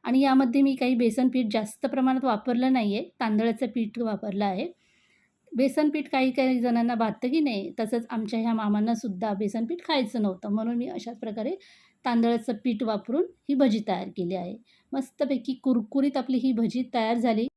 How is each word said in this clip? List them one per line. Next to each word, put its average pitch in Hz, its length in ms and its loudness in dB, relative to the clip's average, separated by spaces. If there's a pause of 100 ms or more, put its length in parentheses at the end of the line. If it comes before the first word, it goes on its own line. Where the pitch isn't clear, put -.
आणि 247 160 2
यामध्ये 269 420 4
मी 277 140 4
काही 254 200 0
बेसन 240 320 2
पीठ 254 240 2
जास्त 214 340 -4
प्रमाणात 262 380 0
वापरलं 247 500 2
नाही 214 220 2
आहे, 269 100 -4 (140)
तांदळाचं 226 480 0
पीठ 226 320 -4
वापरलं 208 460 -2
आहे. 202 380 -4 (720)
बेसन 277 340 2
पीठ 294 200 -4
काही 262 220 2
काही 262 280 2
जणांना 233 360 2
भाततं 220 320 -2
की 285 120 2
नाही, 233 400 -2
तसंच 233 300 -2
आमच्या 226 300 -4
ह्या 226 140 0
मामांनासुद्धा 214 800 0
बेसन 208 320 -2
पीठ 330 140 -6
खायचं 254 420 -2
नव्हतं, 202 280 -2
म्हणून 220 260 -2
मी 240 120 -2
अशाच - 320 -10
प्रकारे 220 320 -6 (540)
तांदळाचं 233 480 2 (100)
पीठ 240 200 -2
वापरून 226 400 -2
ही - 300 -6
भजी 254 340 4
तयार 190 200 -2
केली 180 280 -4
आहे. 180 220 -8 (360)
मस्तपैकी 269 600 -4
कुरकुरीत 269 640 0
आपली 262 200 -2
ही 262 140 0
भजी 233 420 -2
तयार 233 240 0
झाली. 226 400 2